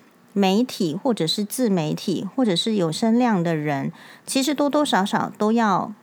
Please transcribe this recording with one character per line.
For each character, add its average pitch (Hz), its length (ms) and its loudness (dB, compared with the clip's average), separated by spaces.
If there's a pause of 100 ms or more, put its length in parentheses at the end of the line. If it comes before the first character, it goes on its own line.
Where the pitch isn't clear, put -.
(340)
媒 196 300 2
体 170 380 -2
或 254 120 0
者 165 120 -2
是 202 200 -2
自 240 240 -2
媒 165 240 0
体 170 420 -4
或 262 80 0
者 202 100 2
是 214 220 0
有 170 160 0
声 226 260 2
量 226 240 2
的 165 140 0
人， 147 360 -2 (340)
其 269 180 0
实 294 100 0
多 285 160 0
多 294 160 2
少 196 200 2
少 - 320 -2
都 214 160 2
要， 214 500 0